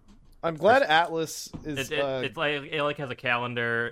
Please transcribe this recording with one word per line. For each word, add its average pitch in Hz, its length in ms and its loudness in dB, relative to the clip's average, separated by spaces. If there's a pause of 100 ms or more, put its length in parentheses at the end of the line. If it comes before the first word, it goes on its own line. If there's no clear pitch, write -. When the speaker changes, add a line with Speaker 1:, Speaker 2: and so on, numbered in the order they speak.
(440)
Speaker 1:
I'm 165 120 -2
glad 208 260 6
Speaker 2:
There's 151 100 2
Speaker 1:
Atlas 160 580 0 (140)
is, 139 260 -4
Speaker 2:
it, 151 80 -4
it, - 60 0
Speaker 1:
uh, 135 200 -2
Speaker 2:
it's 131 140 -6
like, 147 240 0 (100)
it, 151 120 -2
like, 147 140 0
has 143 120 -6
a 120 60 -6
calendar, 120 760 0